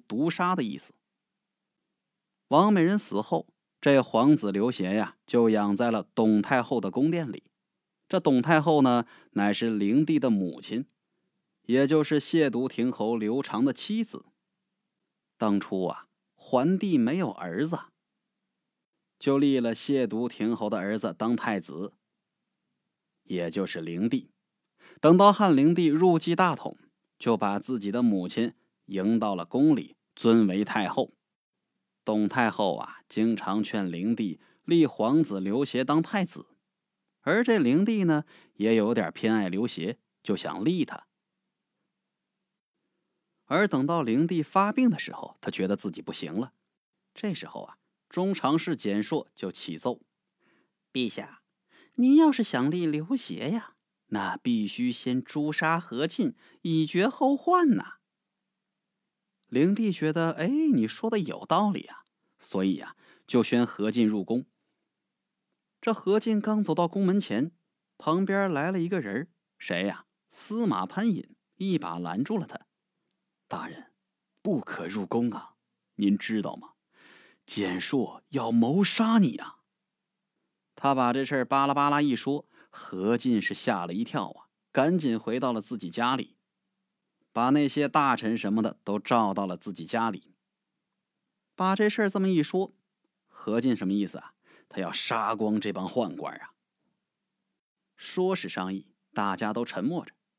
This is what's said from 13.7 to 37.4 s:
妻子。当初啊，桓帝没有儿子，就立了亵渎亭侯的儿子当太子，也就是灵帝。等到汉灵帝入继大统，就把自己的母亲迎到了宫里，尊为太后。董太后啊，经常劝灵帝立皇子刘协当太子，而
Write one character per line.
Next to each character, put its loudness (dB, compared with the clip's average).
妻 -4
子。 -10
当 2
初 -4
啊， -6
桓 0
帝 0
没 0
有 -2
儿 -6
子， -6
就 2
立 4
了 -2
亵 0
渎 -4
亭 -2
侯 -4
的 -2
儿 -4
子 -4
当 0
太 -2
子， -12
也 -4
就 -4
是 -10
灵 -4
帝。 -4
等 8
到 10
汉 4
灵 4
帝 2
入 4
继 0
大 2
统， -12
就 2
把 -2
自 -6
己 -6
的 0
母 2
亲 -4
迎 0
到 0
了 -6
宫 4
里， -10
尊 6
为 0
太 -2
后。 -4
董 0
太 0
后 -2
啊， -14
经 0
常 -4
劝 -4
灵 -2
帝 -6
立 4
皇 2
子 -2
刘 -2
协 -2
当 4
太 -2
子， -12
而 0